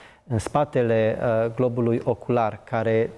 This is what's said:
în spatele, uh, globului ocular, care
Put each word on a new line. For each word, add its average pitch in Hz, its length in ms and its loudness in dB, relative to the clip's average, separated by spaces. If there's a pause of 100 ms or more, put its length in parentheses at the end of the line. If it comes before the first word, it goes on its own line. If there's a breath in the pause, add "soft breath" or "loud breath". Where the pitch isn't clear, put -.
(280 loud breath)
în 117 100 0
spatele, 117 840 0
uh, 117 340 0
globului 120 500 0
ocular, 113 600 -2
care 113 540 0